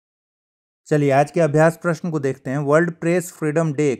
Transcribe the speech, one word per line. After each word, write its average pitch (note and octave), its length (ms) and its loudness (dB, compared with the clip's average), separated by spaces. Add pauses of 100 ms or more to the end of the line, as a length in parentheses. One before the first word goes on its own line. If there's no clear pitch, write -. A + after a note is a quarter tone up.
(880)
चलिए D3 220 0
आज C#3+ 200 2
के F3 100 -2
अभ्यास D#3+ 420 2
प्रश्न E3+ 280 -4
को D#3 100 -4
देखते C3+ 300 -6
हैं। C3+ 80 -4
वर्ल्ड D3+ 340 2
प्रेस E3+ 400 -4
फ्रीडम D#3 400 -2
डे C#3 280 0